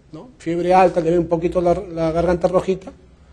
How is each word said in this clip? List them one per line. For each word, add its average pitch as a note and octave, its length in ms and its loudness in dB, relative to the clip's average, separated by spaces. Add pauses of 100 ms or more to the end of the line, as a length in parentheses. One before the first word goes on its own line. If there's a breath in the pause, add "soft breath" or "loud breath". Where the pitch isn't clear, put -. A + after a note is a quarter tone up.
(100)
¿no? F3 280 -20
Fiebre E3+ 360 -2
alta, F#3 260 4
le D#3+ 100 -2
ven F3 100 2
un E3 80 -4
poquito E3+ 320 -2
la, F3 140 2
la E3 360 -4
garganta E3+ 380 0
rojita F#3 440 -2 (400 soft breath)